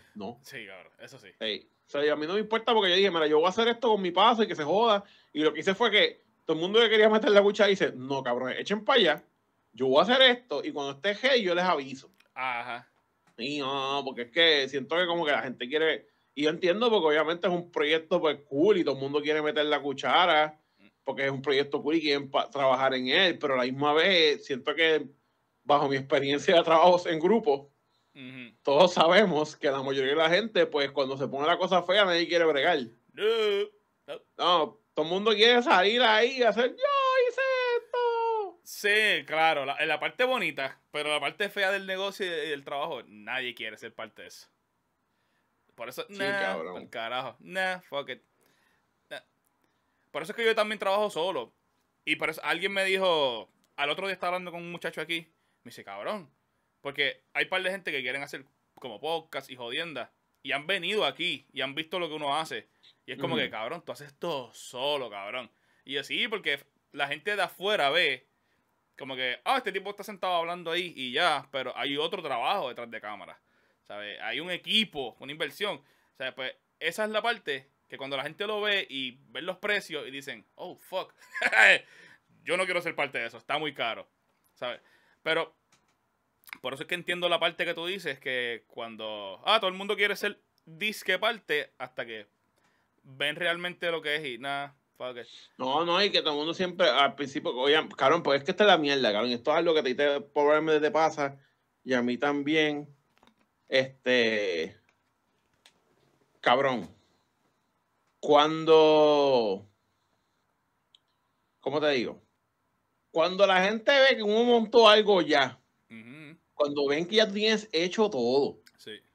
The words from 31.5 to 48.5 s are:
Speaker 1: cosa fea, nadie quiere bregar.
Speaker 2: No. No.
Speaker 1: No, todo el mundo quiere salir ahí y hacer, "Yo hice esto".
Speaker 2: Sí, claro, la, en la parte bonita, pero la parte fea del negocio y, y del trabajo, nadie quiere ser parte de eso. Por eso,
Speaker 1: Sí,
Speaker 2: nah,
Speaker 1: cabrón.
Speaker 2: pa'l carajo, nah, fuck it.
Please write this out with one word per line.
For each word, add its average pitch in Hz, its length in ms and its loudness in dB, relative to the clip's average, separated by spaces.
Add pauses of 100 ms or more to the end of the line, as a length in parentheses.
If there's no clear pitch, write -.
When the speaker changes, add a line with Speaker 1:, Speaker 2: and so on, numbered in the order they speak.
Speaker 1:
cosa 185 240 2
fea, 202 240 4
nadie 170 220 2
quiere 170 180 4
bregar. 151 320 2 (340)
Speaker 2:
No. 165 120 -6 (840)
No. 151 140 -14 (180)
Speaker 1:
No, 160 420 2 (140)
todo 156 120 0
el 165 60 -4
mundo 208 200 2
quiere 233 300 4
salir 220 400 4
ahí 233 360 4
y 247 60 2
hacer, 226 260 2
"Yo 523 580 0
hice 480 120 -6 (420)
esto". 453 840 -4
Speaker 2:
Sí, 208 640 -2
claro, 156 400 2
la, 139 120 -4
en 151 100 -2
la 151 120 -2
parte 160 240 -2
bonita, 160 560 -4 (100)
pero 151 200 -4
la 147 100 0
parte 165 300 -4
fea 196 200 0
del 196 160 -2
negocio 190 400 -6
y, 175 40 -6 (160)
y 160 40 -6
del 139 140 -8
trabajo, 147 420 -8
nadie 117 480 -8
quiere 110 220 -12
ser 113 180 -16
parte 110 280 -14
de 90 60 -18
eso. - 200 -20 (1300)
Por 120 140 -12
eso, 131 200 -12
Speaker 1:
Sí, 202 100 -18
Speaker 2:
nah, 196 220 -4
Speaker 1:
cabrón. 190 340 -6
Speaker 2:
pa'l - 160 -16
carajo, 120 500 -8
nah, 185 400 -6
fuck 139 280 -10
it. 123 140 -12 (880)